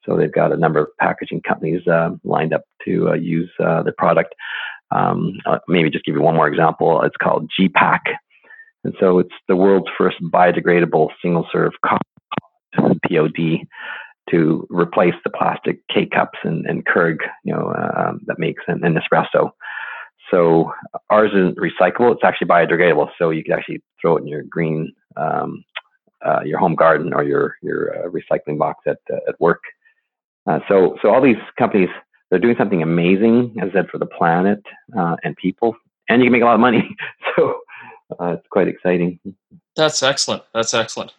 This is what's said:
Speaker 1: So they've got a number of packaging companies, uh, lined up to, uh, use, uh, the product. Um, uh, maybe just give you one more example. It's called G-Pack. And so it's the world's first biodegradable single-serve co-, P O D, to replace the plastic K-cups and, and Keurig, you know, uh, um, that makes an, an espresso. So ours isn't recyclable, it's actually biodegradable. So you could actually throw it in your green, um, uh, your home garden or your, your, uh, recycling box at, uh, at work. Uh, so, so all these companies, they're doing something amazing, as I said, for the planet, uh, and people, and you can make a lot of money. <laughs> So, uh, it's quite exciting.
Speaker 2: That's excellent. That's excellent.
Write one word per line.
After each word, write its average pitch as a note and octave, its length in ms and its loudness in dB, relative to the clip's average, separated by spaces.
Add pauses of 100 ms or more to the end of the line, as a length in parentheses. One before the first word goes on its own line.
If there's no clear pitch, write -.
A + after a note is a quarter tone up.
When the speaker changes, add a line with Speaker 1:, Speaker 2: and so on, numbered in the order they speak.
Speaker 1:
So - 120 -2
they've D#2+ 160 0
got E2 220 0
a D#2 40 -2
number D#2+ 220 0
of D2+ 80 0 (120)
packaging E2+ 420 -4
companies, E2 460 -4
uh, E2 240 2 (120)
lined D#2+ 300 -2
up - 100 -2 (220)
to, F2 240 0
uh, E2 40 0
use, E2 460 -4
uh, E2 240 0
the - 80 -2
product. E2+ 420 0 (560)
Um, G1+ 440 -2 (120)
uh, - 220 0
maybe E2 220 2
just D#2 160 -6
give D#2 100 -4
you C#2+ 60 0
one D#2+ 140 2
more D#2+ 120 4
example. D#2+ 560 2
It's - 140 -2
called - 380 -2
G-Pack. F#2 500 2 (800)
And F2+ 140 -6
so F#2 200 6
it's F2+ 140 0 (140)
the F#2+ 80 2
world's F#2+ 420 4
first F#2 240 0
biodegradable E2+ 880 2 (120)
single-serve E2+ 520 0 (120)
co-, - 120 2 (1080)
P F2 120 0
O D#2 100 2
D, E2 380 -2 (640)
to E2 400 2
replace F2 540 2
the - 60 -4
plastic - 500 -4 (100)
K-cups - 540 -2
and, E2 220 -4
and D#2+ 200 -4
Keurig, E2 320 0 (260)
you - 100 -4
know, G1+ 240 -4
uh, G1+ 320 -2
um, G1+ 180 -10
that - 120 -6
makes - 280 -4
an, F2 180 -4
an E2 100 2
espresso. - 560 0 (800)
So E2 400 4 (380)
ours G#2+ 240 4
isn't F#2 240 2
recyclable, G#2+ 560 2
it's - 100 -2
actually F2+ 240 2
biodegradable. E2 680 4
So E2+ 140 0
you D#2+ 120 -4
could E2+ 100 -2
actually E2 280 -6 (200)
throw E2+ 160 2
it D2 40 -2
in C#2 60 -12
your D2 160 -8
green, D#2+ 500 -4 (240)
um, D2+ 480 -6 (600)
uh, C#2+ 200 0
your - 140 -4
home E2+ 160 0
garden D#2+ 380 2
or D2 100 0
your, C#2+ 380 -2
your, D#2 440 -6
uh, F2 40 -8
recycling D#2 480 -6
box D2+ 280 -4
at, D2 140 -4 (120)
uh, C#2+ 60 -4 (100)
at - 140 -8
work. E2+ 200 2 (840)
Uh, D#2 140 0 (100)
so, F#2+ 320 4
so A2 80 2
all B2 120 6
these B2+ 140 4 (220)
companies, G2 320 2 (400)
they're F#2 100 2
doing A#2 180 2
something G2 240 0
amazing, G2 800 2
as - 80 -4
I - 40 -12
said, F2+ 160 0
for - 80 -12
the - 80 -4
planet, F2+ 560 0 (360)
uh, E2+ 260 -2
and D2+ 120 -6
people, A2 400 -2 (340)
and A#2 120 4
you B2 40 6
can A#2+ 80 4
make A#2+ 80 4
a A#2 40 4
lot A#2 100 6
of G#2+ 60 4
money. A#2+ 400 2
<laughs> - 340 -8
So, - 240 0 (600)
uh, F2 80 -4 (100)
it's - 120 -18
quite F2+ 200 2
exciting. F2 500 -2 (560)
Speaker 2:
That's D#3 260 0
excellent. C3 420 -2 (100)
That's A2+ 200 -2
excellent. A2+ 460 -4